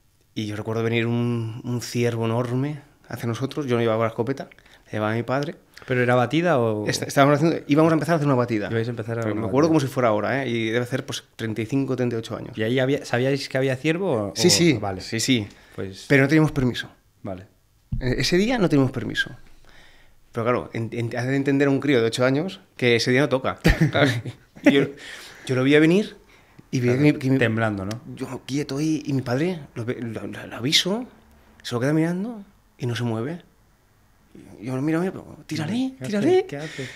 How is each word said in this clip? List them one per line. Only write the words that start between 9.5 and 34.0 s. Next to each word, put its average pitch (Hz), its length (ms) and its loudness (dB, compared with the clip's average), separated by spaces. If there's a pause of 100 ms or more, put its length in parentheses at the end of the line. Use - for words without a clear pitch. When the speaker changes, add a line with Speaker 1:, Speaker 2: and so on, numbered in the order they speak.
Speaker 2:
batida. 160 120 4
Speaker 1:
como 135 80 0
si 131 60 -8
fuera 123 140 2
ahora, 107 360 0
¿eh? 127 40 -4
Y 117 220 -2
debe 120 100 2
hacer, 127 260 -4
pues, - 160 -10 (140)
treinta 113 260 -4
y 107 40 -4
cinco, 135 280 -2
treinta 120 220 -2
y - 20 -4
ocho 113 180 -8
años. - 220 -10
Speaker 2:
¿Y 107 60 0
ahí 127 160 0
había, 135 240 0
sabíais 135 440 0
que - 100 -4
había 131 180 0
ciervo 170 360 -2
o, 104 220 -2
Speaker 1:
Sí, 113 140 4
Speaker 2:
o? - 20 6
Speaker 1:
sí, 165 240 6
Speaker 2:
Vale. 98 280 -4
Speaker 1:
sí, 113 180 -4
sí. 117 260 0 (300)
Speaker 2:
Pues 98 320 -12
Speaker 1:
Pero 135 140 6
no 139 60 4
teníamos 156 220 4
permiso. 127 400 -2 (320)
Speaker 2:
Vale. 95 220 -12 (560)
Speaker 1:
E-, 123 200 -2
ese 175 160 0
día 233 220 2
no 175 100 2
teníamos 135 220 4
permiso. 107 400 -6 (1000)
Pero 117 120 -4
claro, 113 280 -2
en-, 113 200 -4
en-, 117 240 -4
haz 120 100 -4
de 139 100 0
entender 139 320 2
a - 20 4
un 135 100 2
crío 135 200 2
de 113 60 2
ocho 123 180 0
años 147 360 0 (160)
que 120 200 4
ese 113 160 0
día 127 80 4
no 147 80 2
toca. 127 300 -2 (160)
<laughs> 156 180 2
Claro. 139 180 2 (520)
Y 294 100 6
yo, 139 100 6 (640)
yo 131 80 -2
lo 127 80 2
vi 139 140 4
a 151 40 8
venir 180 360 4 (540)
y 131 100 0
veía 120 140 2
Speaker 2:
Claro, 143 120 4
Speaker 1:
que 147 60 8
mi, 151 60 0
que 131 120 0
mi 135 80 4
Speaker 2:
temblando, 110 460 0
¿no? 110 160 -6 (160)
Speaker 1:
Yo 123 300 -10
quieto 139 320 -4
ahí 156 280 -2
y 143 60 -2
mi 135 100 0
padre 151 380 -2 (140)
lo 117 100 -8
ve, 120 160 -6
lo, 107 260 -8
lo, 104 200 -12
lo 95 100 -14
aviso, 185 500 0 (560)
se - 120 -8
lo 113 60 0
queda 139 120 0
mirando 185 500 -2 (360)
y - 80 -6
no 117 100 -4
se 120 80 -4
mueve. 120 380 -4 (1160)